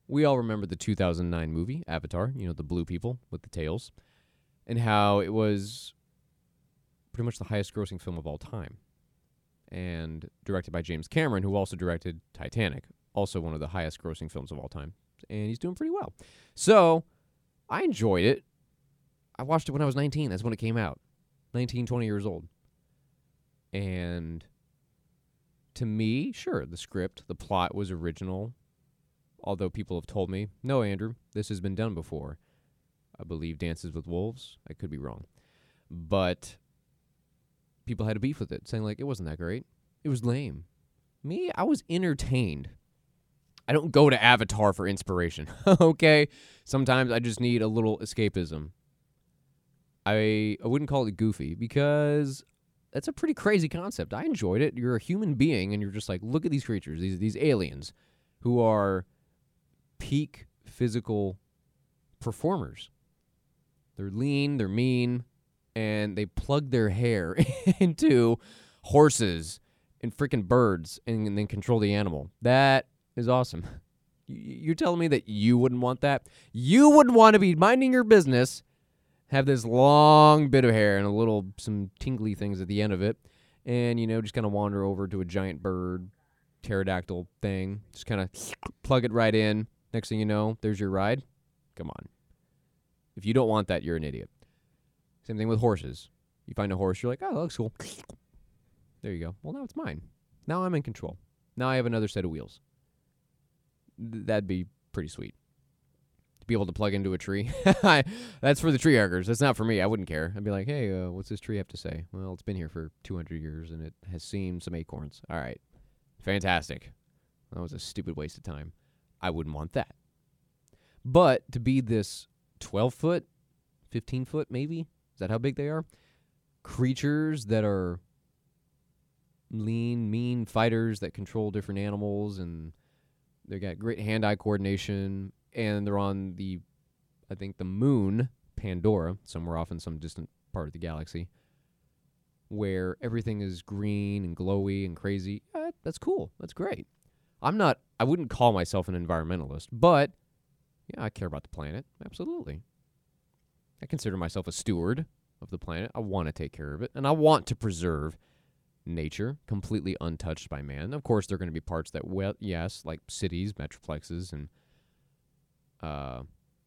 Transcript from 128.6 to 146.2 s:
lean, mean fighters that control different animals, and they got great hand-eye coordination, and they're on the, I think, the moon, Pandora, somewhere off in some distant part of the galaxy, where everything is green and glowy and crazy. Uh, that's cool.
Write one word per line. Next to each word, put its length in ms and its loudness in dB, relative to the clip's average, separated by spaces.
lean, 640 -2
mean 340 -2
fighters 540 2
that 160 -8
control 340 -4
different 300 -6
animals, 580 -4
and 360 -10
they 100 -10
got 220 -8
great 200 -4
hand-eye 360 0
coordination, 960 -2
and 340 -2
they're 100 0
on 380 -2
the, 240 -8
I 40 -10
think, 220 -12
the 60 -8
moon, 680 2
Pandora, 640 0
somewhere 340 -8
off 140 -6
in 80 -8
some 180 -10
distant 320 -12
part 160 -8
of 60 -14
the 60 -16
galaxy, 500 -8
where 520 -4
everything 400 -4
is 220 -6
green 640 -4
and 100 -8
glowy 500 -2
and 100 -8
crazy. 460 -6
Uh, 160 -6
that's 140 -8
cool. 420 -4